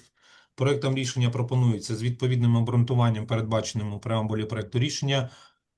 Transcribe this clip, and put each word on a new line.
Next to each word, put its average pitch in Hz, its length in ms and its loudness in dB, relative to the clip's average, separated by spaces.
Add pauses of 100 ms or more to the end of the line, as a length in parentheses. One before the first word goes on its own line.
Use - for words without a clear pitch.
(560)
Проектом 135 400 0
рішення 123 340 0
пропонується 120 680 0
з 107 80 -6
відповідним 120 520 2
обґрунтуванням, 117 720 2
передбаченим 110 680 -2
у 101 60 -8
преамбулі 107 460 -2
проекту 110 340 -4
рішення, 139 500 -2 (480)